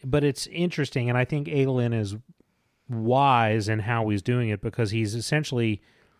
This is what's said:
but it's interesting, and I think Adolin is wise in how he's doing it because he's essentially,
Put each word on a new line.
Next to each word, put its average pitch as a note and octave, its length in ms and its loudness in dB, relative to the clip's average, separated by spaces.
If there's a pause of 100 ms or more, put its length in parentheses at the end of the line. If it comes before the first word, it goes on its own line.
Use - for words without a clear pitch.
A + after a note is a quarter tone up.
but C#3+ 220 2
it's - 220 -2
interesting, D#3 640 -2
and B2 80 2
I B2 60 2
think D3 240 -2
Adolin C3 500 2
is G#2 200 -2 (720)
wise A#2 800 2
in A2 100 0
how A2+ 300 -2
he's G2+ 120 0
doing B2 280 0
it G#2 120 -4
because A2 300 -2
he's A2 240 -2
essentially, A#2 680 -2 (380)